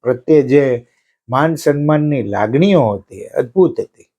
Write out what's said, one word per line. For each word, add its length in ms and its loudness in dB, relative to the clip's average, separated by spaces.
પ્રત્યે 400 2
જે 460 0
માન 260 0
સન્માનની 680 0
લાગણીઓ 680 0
હતી, 340 -10
અદ્ભુત 540 -2
હતી. 400 -14